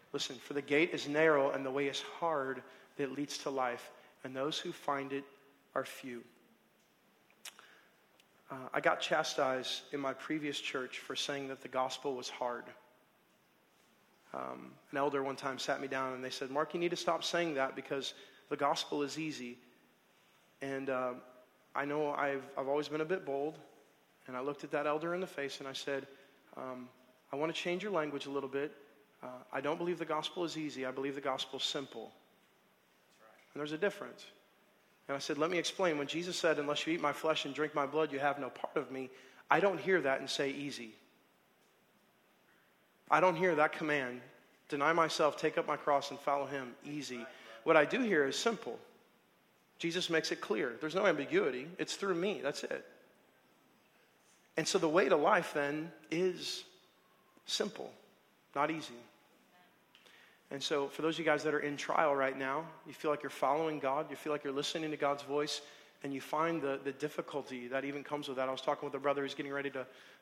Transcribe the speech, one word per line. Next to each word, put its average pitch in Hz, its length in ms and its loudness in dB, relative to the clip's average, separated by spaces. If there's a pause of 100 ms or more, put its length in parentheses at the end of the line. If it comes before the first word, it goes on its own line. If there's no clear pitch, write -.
(120)
listen, 139 260 -4
"For - 160 -8
the 139 80 -2
gate 147 300 4
is 147 160 -4
narrow 147 420 6
and 135 160 -2
the 131 40 -2
way 139 180 0
is 131 120 -4 (180)
hard 135 440 0 (340)
that 135 160 -2
leads 139 260 -4
to 147 120 -4
life, 127 400 -2 (340)
and 131 100 -8
those 143 240 -2
who 175 140 -6
find 139 400 -4
it 139 120 -2 (500)
are 131 100 0
few." 123 400 -10 (2250)
Uh, 131 220 -8
I 147 80 2
got 165 200 4
chastised 135 840 0 (100)
in 143 80 -4
my 135 140 -2
previous 147 460 -4
church 127 400 -6
for - 140 -8
saying 139 340 -4
that 131 120 -8
the 127 80 -12
gospel 131 460 -2
was 123 160 -6
hard. 120 340 -2 (1700)
Um, 127 420 -10 (160)
an 143 60 -6
elder 139 260 2
one 135 140 -4
time 131 220 -6
sat 139 220 -2
me 139 80 -4
down 131 260 -2
and 127 100 -8
they 127 60 -6
said, 131 200 -6
"Mark, 156 220 0
you 175 80 -2
need 170 100 2
to 170 60 -4
stop 165 280 0
saying 170 300 0
that 135 220 0
because 135 380 -4 (340)
the 147 80 -2
gospel 147 460 2
is 143 160 -4
easy." 123 400 -6 (1040)
And, 135 280 -4
uh, 127 240 0 (600)
I 139 100 2
know 147 280 0
I've, 139 440 0
I've 135 120 -2
always 147 200 2
been 156 140 -2
a - 20 -2
bit 175 220 -2
bold, 143 320 -2 (680)
and 127 100 -8
I 127 40 -4
looked 143 240 -4
at 147 60 -10
that 147 160 0
elder 156 280 0
in 180 60 -2
the 185 60 -4
face 139 340 -6
and 139 80 -8
I 135 60 -6
said, 135 340 -2 (480)
um, 127 320 -8 (420)
I 135 60 -4
wanna 160 160 2
change 180 300 -2
your 208 100 -4
language 147 320 0
a 143 60 -8
little 135 180 -2
bit. 143 260 -2 (520)
Uh, 127 40 -10 (220)
I 135 80 -4
don't 147 160 0
believe 170 220 -2
the 165 60 -4
gospel 156 400 -2
is 151 120 -2
easy. 131 300 -4
I 127 60 -2
believe 139 240 -2
the 143 40 -8
gospel 131 380 -2
is - 60 -2
simple. 120 480 -4 (1400)
And 143 80 -8
there's 147 120 -4
a 160 60 -4
difference. 160 460 -4 (840)
And 139 80 -2
I - 20 -2
said, 147 180 -2
"Let 156 140 2
me 175 80 0
explain. 160 400 2
When 139 80 0
Jesus 170 300 -4
said, 156 220 4
'Unless 143 280 0
you 160 60 2
eat 170 80 0
my 147 120 2
flesh 156 320 0
and 143 100 -4
drink 151 200 -2
my 143 120 2
blood, 151 260 2
you 135 80 -2
have 139 180 2
no 127 120 -6
part - 260 -4
of 131 160 -2
me,' 131 180 -6 (400)
I 147 80 8
don't 185 200 4
hear 175 220 4
that 135 200 2
and 135 100 -4
say, 139 200 2
'Easy.'" 123 440 -6 (2250)
I 147 80 8
don't 175 180 8
hear 175 200 4
that 151 160 6
command, 135 480 0 (480)
"Deny 147 240 4
myself, 156 440 4
take 156 220 2
up 160 80 2
my 151 100 0
cross, 139 340 2
and 127 100 -10
follow 139 260 2
him," 131 380 -6
easy. 127 420 -6 (380)
What 165 120 8
I 151 80 10
do 202 160 2
hear 175 260 6
is 135 120 0
simple. 170 400 0 (1000)
Jesus 170 300 0
makes 160 220 4
it 170 100 -4
clear. 143 400 0
There's 156 140 -2
no 202 120 4
ambiguity. 143 600 2 (100)
It's - 180 -2
through 196 180 0
me. 170 280 0
That's 147 200 -2
it. - 220 -4 (1700)
And 160 120 0
so 196 100 4
the 165 100 4
way 190 200 6
to 170 80 8
life 170 360 6
then 151 400 0 (180)
is 170 540 -2 (800)
simple, - 460 -4 (640)
not 147 160 2
easy. 139 240 -6 (1600)
And 139 120 -6
so 143 260 2
for - 140 -8
those 160 140 2
of - 20 -6
you 165 60 -2
guys 151 180 4
that 147 120 2
are 147 60 2
in 143 160 -2
trial 151 380 4
right 135 220 2
now, 139 280 -2 (220)
you 147 60 -12
feel 156 180 0
like 147 120 0
you're 139 80 -4
following 151 500 2
God, 139 300 0
you 135 60 -10
feel 151 160 -4
like 147 120 -2
you're 139 80 -2
listening 151 400 -2
to 143 40 -4
God's 143 280 0
voice, 147 360 0 (440)
and 139 100 -4
you 131 60 -4
find 160 420 0
the, 139 220 0
the 139 80 -2
difficulty 135 720 -6
that 135 180 -2
even 143 200 -6
comes 147 240 -4
with 127 80 -4
that. 131 120 0
I 131 40 0
was 131 80 -6
talking 147 260 -2
with 139 80 -6
a 135 60 -4
brother 139 220 2
who's 135 120 -2
getting 143 180 -6
ready 139 180 -2
to, 131 140 -6 (380)